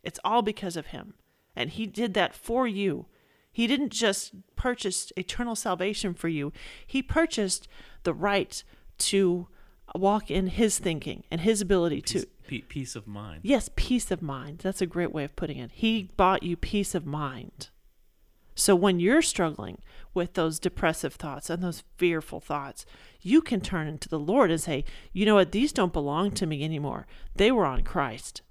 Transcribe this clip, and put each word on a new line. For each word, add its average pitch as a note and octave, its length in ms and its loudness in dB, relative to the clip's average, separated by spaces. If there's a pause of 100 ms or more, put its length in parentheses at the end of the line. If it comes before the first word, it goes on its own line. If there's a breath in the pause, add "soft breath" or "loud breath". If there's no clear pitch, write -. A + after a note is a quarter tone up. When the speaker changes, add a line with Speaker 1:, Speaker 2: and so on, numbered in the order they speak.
Speaker 1:
It's - 220 -8
all A3+ 160 4
because G3+ 340 -4
of D#3 120 -6
him. - 260 -14 (420)
And - 140 -4
he A3 160 -6
did G#3 300 -4
that F#3+ 180 2
for B3 340 0
you. F#3+ 380 -2 (460 soft breath)
He A#3 160 2
didn't C4+ 240 0
just G#3 420 0 (220)
purchase - 600 -4
eternal A3+ 400 -4
salvation F#3+ 600 -2
for - 120 -4
you. D3+ 240 -2 (360 loud breath)
He C4+ 160 -2
purchased C4 640 0 (340 loud breath)
the E3+ 140 0
right G3 480 0 (340 soft breath)
to F3+ 520 2 (440 soft breath)
walk G3 380 2
in F#3 160 2
his G#3+ 320 2
thinking D#3+ 500 -4
and E3 120 -2
his G#3 200 2
ability F3 400 2
Speaker 2:
Peace, - 220 -2
Speaker 1:
to - 40 -8 (200)
Speaker 2:
pe-, A#2 140 -6
peace - 340 -10
of G#2 100 -12
mind. G2+ 380 -12
Speaker 1:
Yes, A#3 320 2
peace - 340 2
of F3+ 140 -2
mind. C#3 400 -8
That's F#3+ 180 -2
a F3+ 60 0
great F3 240 -2
way D3+ 140 -4
of - 100 -14
putting D3+ 240 -6
it. B2 160 -10
He A3 420 0
bought F#3 240 4
you E3+ 160 -2
peace - 380 -2
of E3 100 -2
mind. C#3+ 640 -8 (840)
So G3 200 6
when F3+ 240 4
you're B3 220 6
struggling D3 560 -2 (380 soft breath)
with F3 180 -2
those D#3+ 240 0
depressive D#3+ 560 0
thoughts C#3+ 380 -10
and E3+ 100 -2
those F3 220 -4 (140)
fearful E3+ 420 0
thoughts, C#3+ 440 -8 (380 loud breath)
you C#4+ 220 4
can G3 180 0
turn D#3+ 260 -4
into D3+ 220 -10
the E3 80 -2
Lord F#3 320 4
and D#3+ 100 2
say, D#3 260 -2 (260 loud breath)
"You G#3 160 2
know G#3+ 80 8
what? F#3+ 160 8
These B3 200 2
don't F#3 220 2
belong D#3+ 380 0
to F3+ 160 -2
me D3 160 -2
anymore. D3+ 420 -4 (300 soft breath)
They G#3+ 160 6
were G#3 160 4
on B2+ 160 2
Christ. - 680 -2